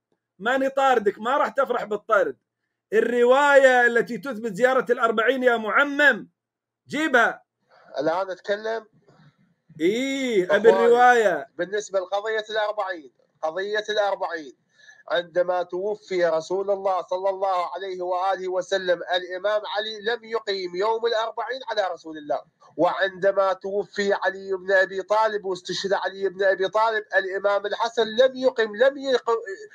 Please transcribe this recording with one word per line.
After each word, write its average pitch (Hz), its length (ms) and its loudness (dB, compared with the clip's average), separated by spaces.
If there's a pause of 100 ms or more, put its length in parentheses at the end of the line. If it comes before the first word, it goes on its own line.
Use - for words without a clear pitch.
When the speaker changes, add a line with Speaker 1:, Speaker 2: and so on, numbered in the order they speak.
(380)
Speaker 1:
ماني 262 300 0
طاردك، 247 500 2
ما 240 180 -2
راح 277 120 2
تفرح 233 360 -2
بالطرد. 202 520 0 (560)
الرواية 247 920 6
التي 233 320 0
تثبت 226 360 -8
زيارة 247 380 2
الأربعين 240 500 0
يا 240 140 4
معمم، 254 720 2 (600)
جيبها. 254 540 2 (580)
Speaker 2:
الآن 175 300 -2
أتكلم؟ 214 560 -6 (920)
Speaker 1:
إيه، 226 760 0
أبي 220 140 6
Speaker 2:
أخواني، 226 160 6
Speaker 1:
الرواية. 233 600 6 (100)
Speaker 2:
بالنسبة 190 420 -4
لقضية 208 500 -4
الأربعين، 208 640 -6 (300)
قضية 202 460 -4
الأربعين، 180 640 -4 (560)
عندما 175 540 -2
توفي 185 640 -4
رسول 180 440 -2
الله 190 320 -2
صلى 190 280 -4
الله 185 440 -2
عليه 185 280 -8
وآله 185 460 -2
وسلم، 180 520 -2 (140)
الإمام 185 480 -4 (140)
علي 214 240 -8
لم 226 240 -4
يقيم 196 520 -6
يوم 220 300 0
الأربعين 226 540 -4 (100)
على 208 220 -2
رسول 160 260 -14
الله. 147 220 -6 (360)
وعندما 185 760 0
توفي 196 600 -4
علي 190 440 -4
بن 185 160 -4
أبي 190 300 2
طالب 214 420 0
واستشهد 180 480 -6
علي 190 360 -2
بن 185 160 -4
أبي 190 240 2
طالب، 214 360 0 (120)
الإمام 196 500 -2
الحسن 226 400 -2
لم 254 300 4
يقم، 240 400 -2
لم 277 220 2
يق-، 240 420 -2 (340)